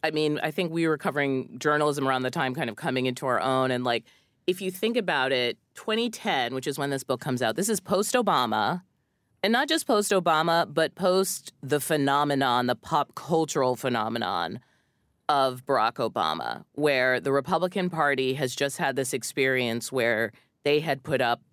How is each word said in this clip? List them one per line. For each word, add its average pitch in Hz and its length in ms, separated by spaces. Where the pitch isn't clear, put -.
I 160 60
mean, 151 320
I 156 80
think 165 220
we 165 140
were 156 120
covering 139 600
journalism 147 480
around 131 160
the 127 80
time, 131 240
kind 139 140
of 107 80
coming 131 300
into 127 200
our 120 140
own. 131 300
And, 123 120
like, 120 220
if 185 140
you 190 100
think 226 280
about 147 340
it, 127 240
twenty 220 360
ten, 135 440
which 131 120
is 143 120
when 143 120
this 135 120
book 127 200
comes 127 180
out, 117 160
this 202 140
is 208 100
post-Obama, 175 1000
and 208 100
not 262 160
just 320 180
post-Obama, 170 840
but 156 220
post 185 580
the 143 180
phenomenon, 139 880
the 123 80
pop - 400
cultural 147 640
phenomenon 110 840
of 135 380
Barack 117 280
Obama, 80 760
where 127 480
the 139 120
Republican 175 580
Party 139 440
has 131 220
just 143 220
had 139 180
this 131 160
experience 127 800
where 117 400
they 147 160
had 147 220
put 135 180
up 120 220